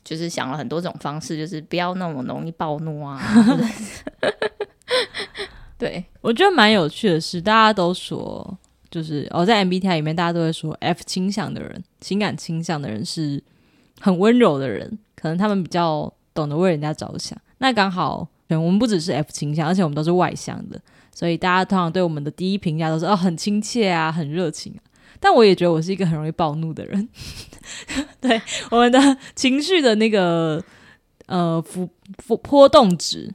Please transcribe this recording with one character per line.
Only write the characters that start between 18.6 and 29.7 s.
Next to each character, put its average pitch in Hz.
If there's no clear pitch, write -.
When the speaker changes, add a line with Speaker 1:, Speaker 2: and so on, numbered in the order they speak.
Speaker 2:
们 196
不 254
只 208
是 160
F 143
倾 147
向， 156
而 180
且 196
我 160
们 143
都 151
是 165
外 175
向 -
的， -
所 170
以 170
大 180
家 185
通 190
常 165
对 185
我 175
们 147
的 151
第 185
一 208
评 160
价 160
都 160
是， 170
哦， 196
很 175
亲 208
切 214
啊， 160
很 160
热 165
情 -
啊。 -
但 392
我 247
也 190
觉 175
得 170
我 160
是 180
一 190
个 185
很 165
容 156
易 160
暴 151
怒 160
的 95
人。 202
<laughs> -
对， 226
我 233
们 240
的 269
情 269
绪 339